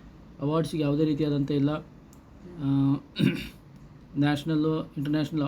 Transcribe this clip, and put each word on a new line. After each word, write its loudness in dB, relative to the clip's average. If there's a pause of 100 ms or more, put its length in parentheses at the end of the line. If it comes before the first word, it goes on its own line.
(420)
ಅವಾರ್ಡ್ಸಿಗೆ -2
ಯಾವುದೇ 2
ರೀತಿಯಾದಂಥ 0
ಇಲ್ಲ. 2
ಆ, -2 (200)
<clears throat> -4
ನ್ಯಾಷನಲ್ಲು, 0
ಇಂಟರ್ನ್ಯಾಷನಲ್ -2